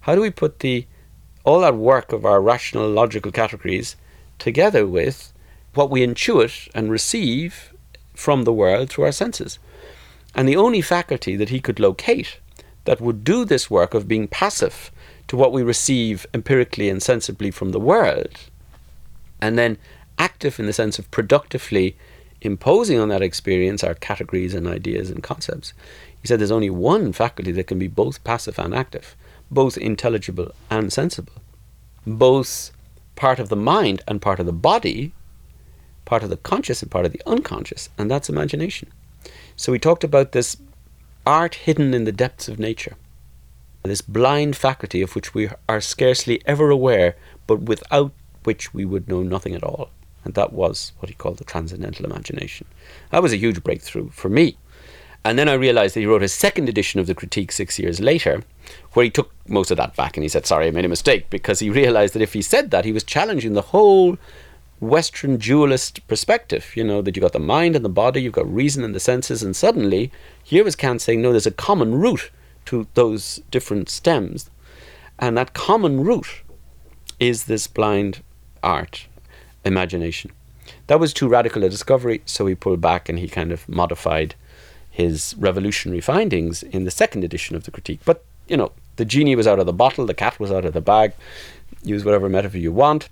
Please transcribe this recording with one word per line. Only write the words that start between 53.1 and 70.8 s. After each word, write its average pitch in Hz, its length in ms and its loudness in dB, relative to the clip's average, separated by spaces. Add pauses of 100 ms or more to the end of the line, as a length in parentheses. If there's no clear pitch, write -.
was 151 80 2
a 107 60 0
huge 101 260 -2
breakthrough - 460 -6
for - 200 -8
me. 131 280 2 (680)
And 117 160 2
then 151 80 4
I 143 60 4
realized 120 420 4
that 113 60 -2
he 104 40 0
wrote 104 180 4
a 98 40 0
second 170 400 0
edition 101 320 -2
of 90 80 0
the 92 80 -2
Critique 95 360 -8
six - 280 -6
years 87 200 -4
later, 120 440 2 (500)
where 120 120 6
he 117 40 2
took - 220 -2 (160)
most 98 240 0
of 87 60 0
that 62 180 -4
back - 220 -4
and 78 60 -4
he 76 60 -2
said, 78 160 0
"Sorry, 80 220 2
I 82 40 0
made 87 140 -2
a 87 40 0
mistake," 104 400 0
because 98 300 -2
he 110 100 -2
realized 113 440 4
that 110 80 0
if 104 120 0
he 104 80 -2
said 262 300 2
that, 180 140 2
he 110 60 -4
was 107 120 -4
challenging 147 500 -2
the 101 200 -2
whole 190 440 6 (640)
Western 139 560 0
dualist 131 720 0
perspective, - 680 -2
you 113 80 -2
know, 104 180 0
that 95 140 -4
you've 92 80 -2
got 85 100 4
the - 60 0
mind 151 360 2
and 127 80 0
the 107 60 -2
body, 120 320 2
you've 123 120 -4
got 92 200 -2
reason 139 300 0
and 110 100 -6
the 95 60 -6
senses, 127 420 -2
and 95 140 -4
suddenly 120 560 2 (320)
here 180 200 4
was 214 120 0
Kant 123 260 -2